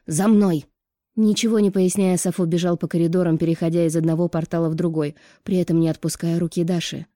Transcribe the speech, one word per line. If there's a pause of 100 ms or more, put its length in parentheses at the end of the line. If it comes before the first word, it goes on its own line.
За
мной!» (480)
Ничего
не
поясняя,
Сафо
бежал
по
коридорам,
переходя
из
одного
портала
в
другой, (280)
при
этом
не
отпуская
руки
Даши.